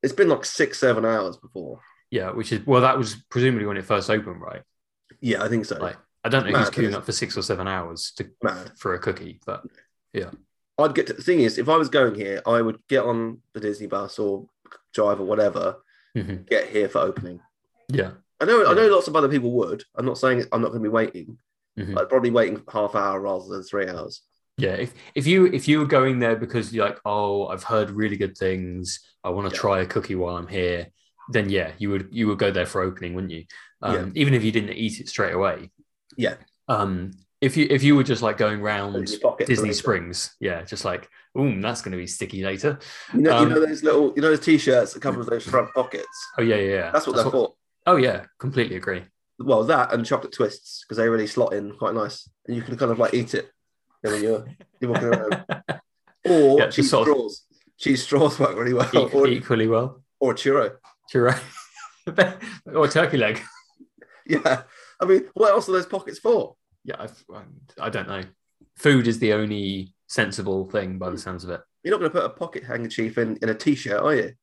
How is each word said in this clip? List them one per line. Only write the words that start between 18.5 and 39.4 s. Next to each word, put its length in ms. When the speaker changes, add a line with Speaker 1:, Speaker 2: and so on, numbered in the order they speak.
Speaker 1:
I 60
Speaker 2:
Yeah. 40
Speaker 1:
know 200
lots 120
of 100
other 120
people 240
would. 320
I'm 120
not 100
saying 340
I'm 120
not 100
gonna 100
be 60
waiting. 500
Speaker 2:
Mm-hmm. 200
Speaker 1:
I'd 100
probably 220
waiting 320
half 220
hour 260
rather 280
than 140
three 240
hours. 360
Speaker 2:
Yeah, 200
if, 180
if 120
you, 200
if 220
you 100
were 60
going 360
there 160
because 360
you're 140
like, 180
"Oh, 440
I've 160
heard 260
really 260
good 220
things, 640
I 40
wanna 220
Speaker 1:
Yeah. 80
Speaker 2:
try 220
a 60
cookie 280
while 220
I'm 120
here," 400
then 220
yeah, 280
you 120
would, 220
you 160
would 100
go 120
there 160
for 140
opening, 340
wouldn't 180
you? 120
Um, 120
Speaker 1:
Yeah. 280
Speaker 2:
even 100
if 100
you 100
didn't 180
eat 300
it 100
straight 240
away. 360
Speaker 1:
Yeah. 200
Speaker 2:
Um, 440
if 160
you, 120
if 120
you 120
were 100
just, 180
like, 160
going 240
round 320
Speaker 1:
Put 80
it 60
in 40
your 80
pocket 160